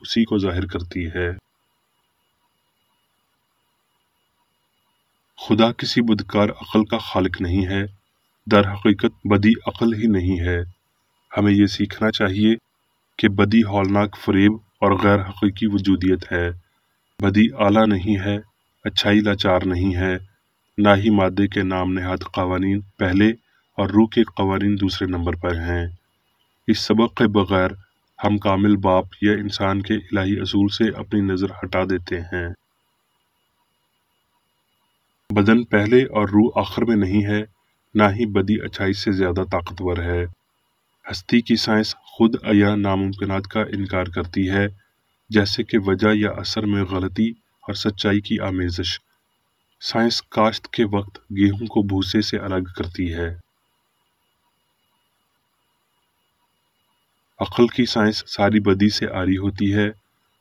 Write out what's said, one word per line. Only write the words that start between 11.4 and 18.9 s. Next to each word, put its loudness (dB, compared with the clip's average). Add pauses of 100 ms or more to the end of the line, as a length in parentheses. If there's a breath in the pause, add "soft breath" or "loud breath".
یہ 6
سیکھنا -2
چاہیے 2 (640)
کہ 2
بدی 4
ہولناک 0
فریب 4
اور -2 (120)
غیر 4
حقیقی -2
وجودیت 0
ہے۔ -2 (720)
بدی 4 (140)
اعلیٰ 4
نہیں 0
ہے، -2 (460)
اچھائی 2